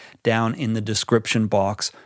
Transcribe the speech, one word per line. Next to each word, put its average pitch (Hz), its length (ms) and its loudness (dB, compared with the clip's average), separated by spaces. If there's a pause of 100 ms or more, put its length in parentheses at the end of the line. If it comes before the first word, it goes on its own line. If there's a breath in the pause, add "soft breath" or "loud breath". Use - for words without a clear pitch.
(240 loud breath)
down 113 320 2
in 120 180 -2
the 113 80 -2
description 110 680 0
box 98 440 0 (140 soft breath)